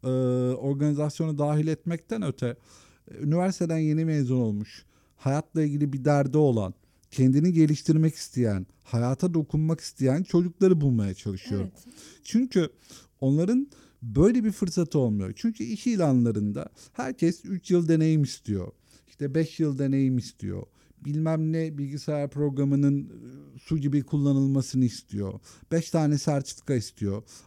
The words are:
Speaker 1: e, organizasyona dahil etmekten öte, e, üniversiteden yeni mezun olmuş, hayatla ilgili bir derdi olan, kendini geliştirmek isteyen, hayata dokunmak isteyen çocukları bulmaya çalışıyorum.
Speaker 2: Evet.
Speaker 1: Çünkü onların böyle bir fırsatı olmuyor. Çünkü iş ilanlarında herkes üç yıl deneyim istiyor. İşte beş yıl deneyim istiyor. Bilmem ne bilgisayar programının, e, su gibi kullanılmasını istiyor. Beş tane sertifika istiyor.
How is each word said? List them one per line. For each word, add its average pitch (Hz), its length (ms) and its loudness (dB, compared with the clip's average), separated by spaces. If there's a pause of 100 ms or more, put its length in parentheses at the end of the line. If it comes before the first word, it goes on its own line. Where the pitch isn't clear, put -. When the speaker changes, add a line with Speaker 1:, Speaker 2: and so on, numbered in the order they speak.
Speaker 1:
e, 131 40 -6 (480)
organizasyona 147 840 -2
dahil 151 300 0
etmekten 170 540 -6
öte, 127 360 -4 (540)
e, - 60 -18
üniversiteden 165 600 -2
yeni 156 280 0
mezun 139 320 0
olmuş, 107 480 -4 (300)
hayatla 147 480 -2
ilgili 143 300 -2
bir 131 120 -4
derdi 143 320 2
olan, 117 360 2 (400)
kendini 139 400 4
geliştirmek 160 640 4
isteyen, 104 500 -2 (180)
hayata 131 500 -2
dokunmak 156 460 0
isteyen 131 440 0
çocukları 180 580 2
bulmaya 117 320 2
çalışıyorum. 95 600 -6
Speaker 2:
Evet. - 220 -20 (280)
Speaker 1:
Çünkü 226 460 0 (520)
onların 180 460 2 (340)
böyle 180 420 2
bir 214 80 0
fırsatı 175 480 0
olmuyor. 104 360 0
Çünkü - 280 -4
iş 156 240 -6
ilanlarında 123 840 0 (240)
herkes 240 520 -4
üç 190 260 -6
yıl 175 160 4
deneyim 160 360 4
istiyor. 101 480 -6 (360)
İşte 139 280 -6
beş 160 240 -2
yıl 147 200 0
deneyim 135 380 2
istiyor. 95 460 -8 (420)
Bilmem 160 480 -2
ne 160 240 -4
bilgisayar 143 520 -6
programının, 139 760 2
e, 131 560 -20
su - 180 -4
gibi 143 260 0
kullanılmasını 135 840 2
istiyor. 101 540 -6 (320)
Beş 165 180 -2
tane 151 280 2
sertifika 139 560 -4
istiyor. 107 500 -4 (240)